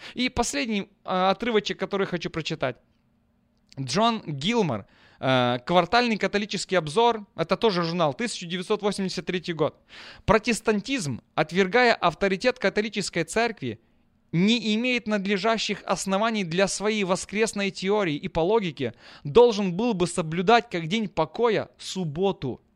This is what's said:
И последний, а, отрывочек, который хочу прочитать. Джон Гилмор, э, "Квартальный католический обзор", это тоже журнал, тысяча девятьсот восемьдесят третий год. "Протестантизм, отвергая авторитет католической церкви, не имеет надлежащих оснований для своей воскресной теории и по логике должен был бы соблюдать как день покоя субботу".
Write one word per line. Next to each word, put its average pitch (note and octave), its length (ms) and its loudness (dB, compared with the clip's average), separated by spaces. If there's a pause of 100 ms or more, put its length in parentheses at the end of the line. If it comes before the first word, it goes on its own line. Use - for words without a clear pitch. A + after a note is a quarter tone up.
(140)
И B3 160 -2
последний, A3+ 600 -2 (140)
а, F#3 280 2
отрывочек, G#3+ 480 0
который F#3+ 260 -2
хочу E3+ 240 -6
прочитать. D3+ 480 -6 (1040)
Джон G3+ 460 0
Гилмор, D#3 600 -2 (340)
э, B2+ 460 2
"Квартальный G3+ 520 2
католический G3 600 -2
обзор", G#3 480 2 (100)
это F3 220 0
тоже F3+ 260 2
журнал, E3 300 0
тысяча A3+ 320 -6
девятьсот F#3 360 -4
восемьдесят F#3+ 440 -4
третий F3+ 280 -4
год. D#3 220 -2 (500)
"Протестантизм, G#3+ 960 0 (140)
отвергая F#3+ 580 2
авторитет G3 640 0
католической G3+ 640 -2
церкви, A3 560 -4 (520)
не G#3 440 4
имеет A#3+ 320 -2
надлежащих G#3 800 -2
оснований G3 580 0
для F3 240 2
своей G#3 360 -2
воскресной G3 680 -2
теории F#3+ 440 0
и D3+ 120 -8
по E3 140 -2
логике E3+ 520 0 (300)
должен G3+ 500 6
был A3+ 200 0
бы F3+ 140 0
соблюдать F#3 640 2
как E3 180 -4
день G#3+ 200 -2
покоя E3+ 680 0
субботу". F3 840 -4 (140)